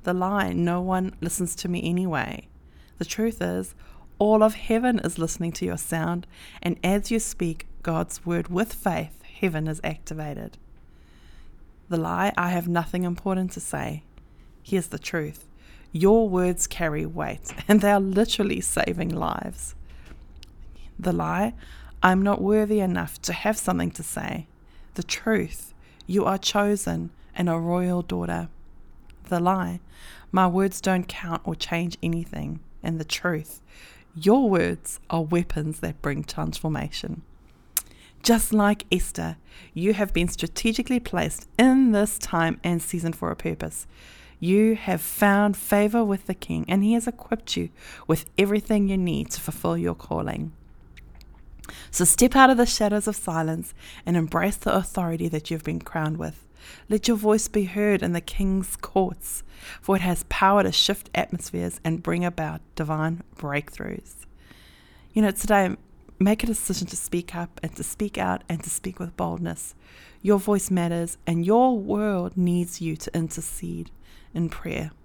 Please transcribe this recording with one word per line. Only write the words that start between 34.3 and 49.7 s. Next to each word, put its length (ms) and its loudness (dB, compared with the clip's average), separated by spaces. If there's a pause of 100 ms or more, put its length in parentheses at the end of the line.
words 520 2 (100)
are 140 0
weapons 560 0
that 240 -6
bring 200 -2
transformation. 1000 -6 (1000)
Just 320 4
like 380 4
Esther, 460 -2 (360)
you 200 2
have 200 0
been 140 2
strategically 720 0
placed 480 -4 (100)
in 360 8
this 260 2
time 440 0
and 160 0
season 340 -4
for 180 -4
a 40 -4
purpose. 520 -8 (540)
You 340 4
have 260 -2
found 560 4
favor 440 2
with 240 0
the 80 -4
King, 360 -4
and 120 4
he 120 4
has 140 2
equipped 500 -6
you 120 -2 (380)
with 180 2 (120)
everything 500 2
you 100 2
need 340 0
to 100 -8
fulfill 360 -2